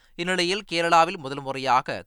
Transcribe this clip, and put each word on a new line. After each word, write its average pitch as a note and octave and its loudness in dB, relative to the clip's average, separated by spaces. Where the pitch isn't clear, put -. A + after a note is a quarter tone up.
இந்நிலையில் F3+ -2
கேரளாவில் E3+ 2
முதல் C#3 -8
முறையாக C3 -2